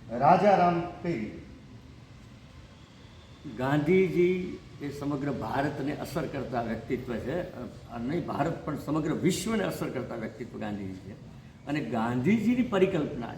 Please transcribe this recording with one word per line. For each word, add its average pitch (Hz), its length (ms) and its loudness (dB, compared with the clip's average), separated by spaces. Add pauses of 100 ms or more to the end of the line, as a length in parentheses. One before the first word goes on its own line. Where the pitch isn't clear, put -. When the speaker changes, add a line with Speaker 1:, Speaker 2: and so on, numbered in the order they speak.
(120)
Speaker 1:
રાજા 180 440 8
રામ 175 260 6
કઈ - 380 -4
રીતે? - 240 -8 (2250)
Speaker 2:
ગાંધીજી 170 1000 2 (240)
એ 143 80 -6
સમગ્ર 143 420 -2
ભારતને 135 640 -2
અસર - 300 -6
કરતા 120 360 -4
વ્યક્તિત્વ 113 540 -4
છે, 120 260 -4 (100)
અ, 117 480 -12
નહીં 143 260 -2
ભારત - 400 -2
પણ 147 120 -4
સમગ્ર 156 360 0
વિશ્વને 185 500 2
અસર 156 260 -2
કરતા 123 260 -6
વ્યક્તિત્વ 110 440 -8
ગાંધીજી 101 340 -6
છે. 92 180 -14 (560)
અને 147 120 0
ગાંધીજીની 127 840 2
પરિકલ્પના, 175 680 2 (100)